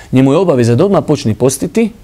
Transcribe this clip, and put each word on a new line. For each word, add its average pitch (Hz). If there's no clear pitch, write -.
njemu 131
je 156
obaveza 127
da 143
odmah 202
počne 135
postiti, 139